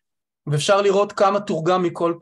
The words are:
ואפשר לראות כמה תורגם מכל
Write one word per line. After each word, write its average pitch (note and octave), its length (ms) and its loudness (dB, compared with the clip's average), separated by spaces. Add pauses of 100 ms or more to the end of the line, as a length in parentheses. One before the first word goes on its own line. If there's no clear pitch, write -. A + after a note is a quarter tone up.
(480)
ואפשר D3+ 340 0
לראות G3+ 300 2
כמה G3+ 280 2
תורגם F3+ 440 -2
מכל E3+ 380 -2